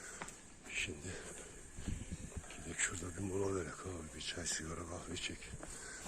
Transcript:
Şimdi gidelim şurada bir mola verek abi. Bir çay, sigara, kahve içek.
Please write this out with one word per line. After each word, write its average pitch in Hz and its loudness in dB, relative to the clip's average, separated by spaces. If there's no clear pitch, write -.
Şimdi 82 0
gidelim 82 -2
şurada 90 4
bir 95 0
mola 98 6
verek 80 2
abi. 82 -2
Bir 78 -2
çay, 85 0
sigara, 82 2
kahve 85 -2
içek. - 0